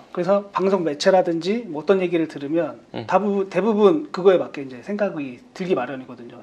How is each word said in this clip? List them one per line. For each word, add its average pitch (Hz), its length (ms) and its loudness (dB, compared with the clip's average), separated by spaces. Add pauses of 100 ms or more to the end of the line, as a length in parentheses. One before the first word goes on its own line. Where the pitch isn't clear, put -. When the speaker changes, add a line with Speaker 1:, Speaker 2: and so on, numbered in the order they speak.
(120)
Speaker 1:
그래서 196 400 0
방송 190 320 0
매체라든지 180 840 2
뭐 151 140 -8
어떤 190 200 2
얘기를 170 260 0
들으면 147 540 -4 (120)
Speaker 2:
응. 117 140 -6
Speaker 1:
다부-, 196 420 0
대부분 196 640 2
그거에 185 260 4
맞게 - 260 -6
이제 127 200 -14
생각이 165 560 -6 (140)
들기 180 220 -2
마련이거든요. - 680 -8